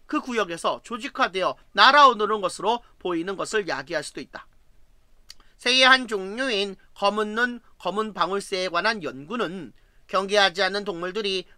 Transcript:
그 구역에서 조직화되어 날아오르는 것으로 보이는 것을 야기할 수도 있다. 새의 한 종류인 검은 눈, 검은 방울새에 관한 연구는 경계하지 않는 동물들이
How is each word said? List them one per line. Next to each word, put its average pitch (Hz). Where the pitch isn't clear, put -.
그 302
구역에서 180
조직화되어 220
날아오르는 220
것으로 190
보이는 180
것을 175
야기할 147
수도 -
있다. -
새의 254
한 254
종류인 202
검은 214
눈, 240
검은 208
방울새에 185
관한 190
연구는 156
경계하지 196
않는 196
동물들이 185